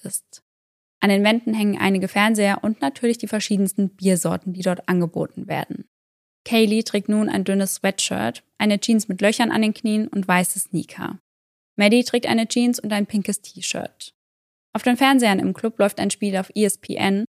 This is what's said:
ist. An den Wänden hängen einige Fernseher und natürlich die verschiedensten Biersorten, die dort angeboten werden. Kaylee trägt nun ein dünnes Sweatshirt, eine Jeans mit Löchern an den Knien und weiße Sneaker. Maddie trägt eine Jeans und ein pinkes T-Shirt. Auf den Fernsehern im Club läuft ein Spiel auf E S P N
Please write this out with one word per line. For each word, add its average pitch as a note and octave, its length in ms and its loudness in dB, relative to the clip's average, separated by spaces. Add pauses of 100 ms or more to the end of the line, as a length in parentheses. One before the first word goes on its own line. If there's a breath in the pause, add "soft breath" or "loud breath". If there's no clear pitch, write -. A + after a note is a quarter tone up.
ist. - 400 -12 (580)
An G3+ 80 2
den G3+ 160 4
Wänden A3 300 2
hängen G#3 240 0
einige F#3+ 300 0
Fernseher G3+ 540 2
und G#3+ 200 -4
natürlich A#3+ 340 -2
die G#3+ 120 -10
verschiedensten G3 640 0
Biersorten, F#3 600 0
die F3+ 100 -8
dort F3+ 260 -2
angeboten F3 580 -2
werden. - 400 -8 (580)
Kaylee A3 380 2
trägt G#3+ 260 -4
nun G#3+ 220 0
ein F#3+ 140 -2
dünnes G3 320 0
Sweatshirt, - 640 -4 (160)
eine G#3 220 2
Jeans A3 280 0
mit F#3 140 -6
Löchern A3 300 2
an A3 100 2
den G#3+ 100 2
Knien G#3+ 360 -2
und G3 200 -4
weiße F3+ 300 2
Sneaker. - 600 -8 (580)
Maddie G#3+ 280 4
trägt A#3+ 220 -2
eine A3+ 200 2
Jeans A#3+ 320 0
und G#3+ 140 -6
ein G#3 140 0
pinkes G3+ 340 -4
T-Shirt. - 720 -10 (600)
Auf A3 100 -4
den B3 160 2
Fernsehern B3 400 4
im F#3+ 160 0
Club - 240 -6
läuft G3+ 220 2
ein G3 100 0
Spiel G3 260 -4
auf F#3+ 180 -4
E G#3 100 2
S G3 120 0
P - 200 -12
N G3 280 0 (120)